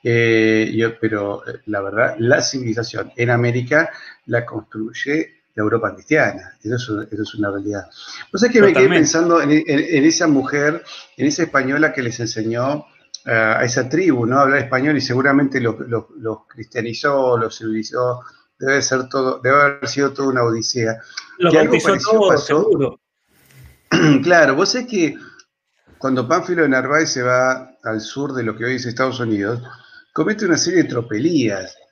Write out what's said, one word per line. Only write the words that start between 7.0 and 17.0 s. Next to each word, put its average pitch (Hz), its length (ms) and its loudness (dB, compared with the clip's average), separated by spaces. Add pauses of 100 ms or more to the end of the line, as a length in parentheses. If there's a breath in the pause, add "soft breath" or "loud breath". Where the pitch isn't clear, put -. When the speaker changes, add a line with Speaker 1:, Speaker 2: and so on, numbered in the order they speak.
Speaker 1:
eso 107 140 -6
es - 100 -14
una 104 160 -4
realidad. 101 360 -6 (440 loud breath)
Vos 190 100 -2
sabés 233 140 4
que 233 80 8
me 196 60 8
quedé 165 60 6 (100)
Speaker 2:
Totalmente. 175 160 4
Speaker 1:
pensando 165 420 4
en, 143 80 2
en, 156 160 4
en 143 380 0
esa 165 240 2
mujer, 143 560 0 (320 loud breath)
en 131 100 0
esa 151 160 0
española 147 500 0
que 135 100 -4
les 120 180 -6
enseñó, 117 680 -4 (380 loud breath)
eh, 120 80 -2
a 110 320 2
esa 123 240 -2
tribu, 151 380 2
¿no? 127 120 2
A 139 40 6
hablar 135 180 4
español 127 360 0
y 127 40 0
seguramente 135 600 2
los, 117 160 -2 (120)
los, 117 160 -4 (160)
los 110 260 -6
cristianizó, 123 920 -2